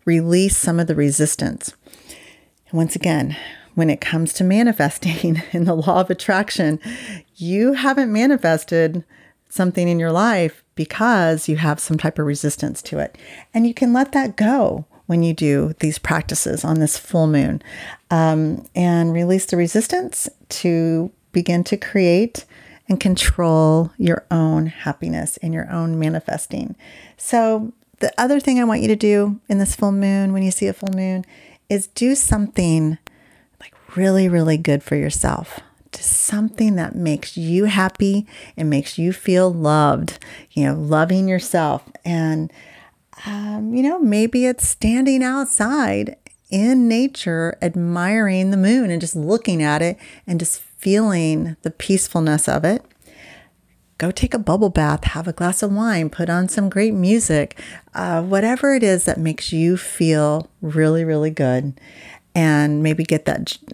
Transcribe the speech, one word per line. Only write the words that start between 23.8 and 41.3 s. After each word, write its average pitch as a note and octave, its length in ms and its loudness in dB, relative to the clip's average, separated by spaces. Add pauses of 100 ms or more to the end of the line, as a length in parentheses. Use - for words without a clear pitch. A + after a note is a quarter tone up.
your E3+ 340 0
own D#3+ 360 2
happiness D#3+ 720 -6
and E3 160 -6
your D#3+ 160 -6
own E3 300 -2
manifesting. - 760 -6 (420)
So A3 560 0 (260)
the - 180 -2
other C4 220 2
thing C4 180 2
I B3 60 4
want A3+ 180 2
you A3 60 0
to G#3+ 80 4
do G#3 440 2 (100)
in G3+ 100 2
this G3 160 0
full G3+ 160 0
moon, G3 420 0
when F#3+ 100 0
you F#3 80 0
see G3 160 -2
a G3 60 -2
full G3 220 -6
moon, F#3 300 -4 (420)
is G3 200 -2
do B3+ 280 0
something, E3 840 0 (600)
like, - 140 -20 (240)
really, F#3+ 320 4
really D#3+ 280 2
good D3 240 0
for - 140 -4
yourself. - 640 -4 (320)
Just - 200 -6
something G#3+ 640 0
that E3+ 200 -4
makes D3+ 400 -4
you E3+ 300 0
happy G3 600 0 (300)
and D3+ 140 -2
makes C#3+ 280 -2
you E3+ 140 0
feel F#3 400 2
loved, D3+ 680 2 (320)
you D3 120 0
know, C#3 120 0
loving D#3+ 520 2
yourself. F3 560 0 (220)